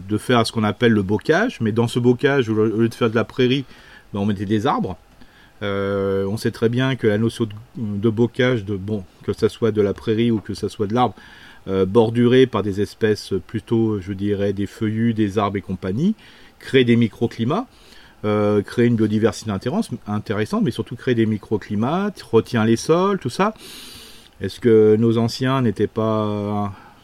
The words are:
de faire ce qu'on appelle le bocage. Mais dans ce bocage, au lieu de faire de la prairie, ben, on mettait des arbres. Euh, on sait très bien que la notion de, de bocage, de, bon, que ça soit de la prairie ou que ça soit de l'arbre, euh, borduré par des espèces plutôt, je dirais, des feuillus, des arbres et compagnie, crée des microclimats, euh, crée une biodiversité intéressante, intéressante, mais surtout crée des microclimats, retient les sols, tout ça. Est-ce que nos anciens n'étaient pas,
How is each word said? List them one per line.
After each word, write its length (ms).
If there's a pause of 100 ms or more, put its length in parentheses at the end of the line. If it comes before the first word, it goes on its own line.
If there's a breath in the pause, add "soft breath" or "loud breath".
de 120
faire 280
ce 60
qu'on 120
appelle 280
le 100
bocage. 600
Mais 100
dans 160
ce 100
bocage, 520
au 160
lieu 220
de 60
faire 140
de 60
la 100
prairie, 400 (480 loud breath)
ben, 80
on 60
mettait 180
des 220
arbres. 320 (640 soft breath)
Euh, 640
on 100
sait 140
très 180
bien 280
que 100
la 100
notion 280
de, 60 (260)
de 340
bocage, 540
de, 120
bon, 280 (180)
que 100
ça 160
soit 220
de 100
la 140
prairie 360
ou 100
que 120
ça 160
soit 180
de 80
l'arbre, 200 (540 loud breath)
euh, 180
borduré 600
par 160
des 200
espèces 500 (140)
plutôt, 540
je 120
dirais, 400
des 140
feuillus, 480
des 240
arbres 180
et 60
compagnie, 520 (440 loud breath)
crée 260
des 120
microclimats, 680 (580 soft breath)
euh, 380
crée 240
une 100
biodiversité 540
intéressante, 560
intéressante, 580
mais 60
surtout 260
crée 180
des 100
microclimats, 840 (200)
retient 340
les 120
sols, 420
tout 120
ça. 240 (880 loud breath)
Est-ce 180
que 380
nos 180
anciens 460
n'étaient 240
pas, 880 (300 loud breath)